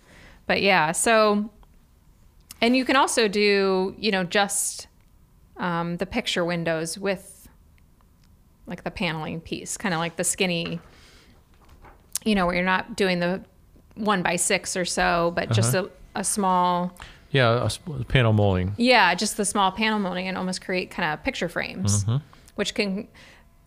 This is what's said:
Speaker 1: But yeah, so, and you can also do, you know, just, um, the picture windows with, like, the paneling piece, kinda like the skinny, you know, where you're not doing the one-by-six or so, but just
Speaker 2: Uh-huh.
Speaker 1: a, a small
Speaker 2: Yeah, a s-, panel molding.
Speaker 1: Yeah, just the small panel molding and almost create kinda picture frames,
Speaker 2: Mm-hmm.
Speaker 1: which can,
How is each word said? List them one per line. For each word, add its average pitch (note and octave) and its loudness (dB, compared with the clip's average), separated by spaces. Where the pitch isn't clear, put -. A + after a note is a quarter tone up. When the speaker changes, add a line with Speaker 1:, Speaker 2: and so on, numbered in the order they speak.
Speaker 1:
But F#3 2
yeah, F3+ 4
so, G#3+ 2
and A#3+ 4
you C4 0
can C4 2
also C4+ 4
do, G3 2
you G#3+ -2
know, F#3+ 0
just, - -2
um, E3+ -4
the F#3 -4
picture F#3+ -2
windows E3 -2
with, F#3+ -6
like, - -12
the F3 -6
paneling E3 -6
piece, - -10
kinda F#3 -4
like E3 -6
the F3+ -4
skinny, E3+ -2
you A3 2
know, F#3 2
where F3+ 0
you're F3+ 0
not F#3 -2
doing F#3 2
the F3 -2
one-by-six F#3 0
or F3+ 0
so, F3 2
but - -2
just B2 2
Speaker 2:
Uh-huh. F#3+ 0
Speaker 1:
a, G#3 -4
a G3 -4
small F3+ 0
Speaker 2:
Yeah, B2 4
a - -2
s-, - -2
panel A#2 4
molding. G2+ 2
Speaker 1:
Yeah, A#3 4
just G#3 -4
the G#3 -2
small F#3+ 0
panel A3 0
molding F#3 -4
and F#3 -6
almost F#3 -6
create F#3 -4
kinda D#3 -4
picture - -4
frames, G2+ -2
Speaker 2:
Mm-hmm. A2+ 0
Speaker 1:
which - -4
can, G3 -4